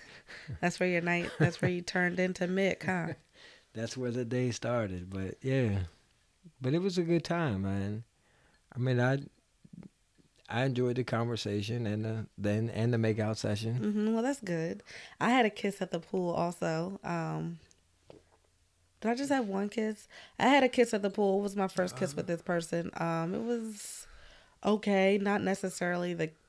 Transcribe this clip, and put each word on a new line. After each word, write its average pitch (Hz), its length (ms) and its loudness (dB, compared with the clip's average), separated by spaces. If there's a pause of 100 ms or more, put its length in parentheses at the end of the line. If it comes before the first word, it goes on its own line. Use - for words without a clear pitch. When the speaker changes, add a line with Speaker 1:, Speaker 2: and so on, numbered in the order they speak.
(600)
Speaker 1:
That's 175 180 0
where 180 100 2
your 175 120 2
night, 175 380 0
that's 170 220 4
where 185 100 2
you 175 100 -2
turned 180 380 0
into 185 280 0
Mick, 190 360 2
huh? 175 360 -2
Speaker 2:
<laughs> - 540 -20
That's 113 240 -6
where 123 140 -2
the 123 140 -2
day 127 260 0
started, 98 580 -2
but 95 320 -6
yeah. 123 400 2 (800)
But 127 120 0
it 170 60 4
was 185 180 -2
a 180 60 4
good 165 200 2
time, 151 400 0
man. 98 400 -2 (720)
I 123 40 -6
mean, 127 200 2
I, 131 200 2 (1300)
I 117 160 0
enjoyed 123 320 2
the 127 60 2
conversation 113 840 -2
and 107 180 -2
the, 110 220 -4 (100)
then, 104 340 2
and 117 220 2
the 117 40 2
makeout 110 400 2
session. 113 420 -2
Speaker 1:
Mm-hmm. 214 340 0
Well, 226 100 2
that's 269 180 -2
good. 180 420 -4 (380)
I 185 80 4
had 247 160 6
a 208 40 6
kiss 202 320 -4
at 185 100 -4
the 170 80 -2
pool 175 320 -2
also. 170 720 -2
Um, 165 560 -4 (1400)
did 220 100 0
I 240 40 2
just 277 160 -4
have 262 160 0
one 196 220 -2
kiss? 214 380 -4 (320)
I 214 80 4
had 269 160 8
a 254 60 6
kiss 240 240 4
at 208 80 2
the 202 80 2
pool. 196 300 2
It 202 40 0
was 196 120 -4
my 196 140 2
first 185 260 -2
kiss 160 200 -2
with 175 100 -4
Speaker 2:
Uh-huh. - 20 -14
Speaker 1:
this 170 140 -2
person. 170 540 -2
Um, 165 380 0
it 220 100 -2
was 226 640 -6 (580)
okay. 202 560 4
Not 202 220 2
necessarily 180 720 -2
the 160 180 -2 (180)